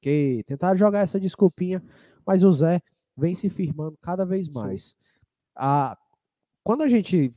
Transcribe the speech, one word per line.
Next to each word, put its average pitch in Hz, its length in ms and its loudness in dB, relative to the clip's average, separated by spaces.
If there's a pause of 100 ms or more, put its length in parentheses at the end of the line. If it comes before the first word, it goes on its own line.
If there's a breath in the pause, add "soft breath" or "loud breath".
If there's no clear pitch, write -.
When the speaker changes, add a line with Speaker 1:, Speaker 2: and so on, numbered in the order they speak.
Speaker 1:
quê." 139 460 -2
Tentaram 180 300 0
jogar 202 240 2
essa 196 200 -2
desculpinha, 185 640 0 (420 soft breath)
mas 185 180 2
o 190 100 8
Zé 165 300 2 (340)
vem 165 180 -2
se 196 140 -6
firmando 156 540 -6
cada 185 220 -6
vez 185 220 -4
Speaker 2:
Sim. 147 80 -12
Speaker 1:
mais. 127 420 -10 (580)
Ah, 135 420 -2 (680)
quando 262 180 0
a 302 60 2
gente, 175 480 2